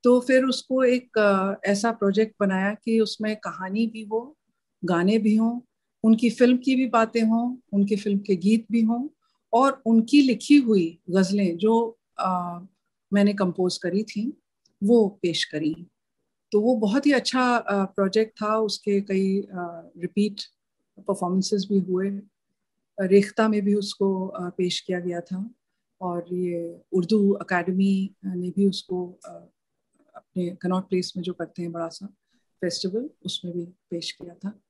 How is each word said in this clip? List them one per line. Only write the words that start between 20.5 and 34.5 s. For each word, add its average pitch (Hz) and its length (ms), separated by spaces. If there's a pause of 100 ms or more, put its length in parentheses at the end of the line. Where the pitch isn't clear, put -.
परफॉर्मेंसेस 190 720
भी 196 60
हुए। 190 420 (800)
रेख्ता 202 480
में 208 140
भी 202 120
उसको, 196 520
अ, 180 220
पेश 180 320
किया 180 200
गया 175 200
था 185 300 (500)
और 175 320
ये 170 480 (120)
उर्दू 196 380
अकेडमी 190 840 (100)
ने 180 260
भी 196 180
उसको, 180 560
अ, 180 60 (880)
अपने 180 460
कनॉट 185 260
प्लेस 185 280
में 175 80
जो 180 80
करते 170 300
हैं 170 100
बड़ा 165 160
सा 190 180 (280)
फेस्टिवल, 190 760 (140)
उसमें 175 300
भी 175 100
पेश - 480
किया 175 220
था। 196 360